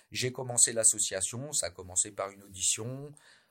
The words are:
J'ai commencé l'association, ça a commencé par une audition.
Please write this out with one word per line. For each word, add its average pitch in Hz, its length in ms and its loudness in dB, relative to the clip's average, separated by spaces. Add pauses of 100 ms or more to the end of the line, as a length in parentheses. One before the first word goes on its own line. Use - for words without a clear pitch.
(100)
J'ai 117 220 -2
commencé 123 400 4
l'association, 110 800 0
ça 151 140 0
a 87 40 -4
commencé 90 400 -2
par 98 200 -4
une 101 120 -18
audition. 110 680 -4 (380)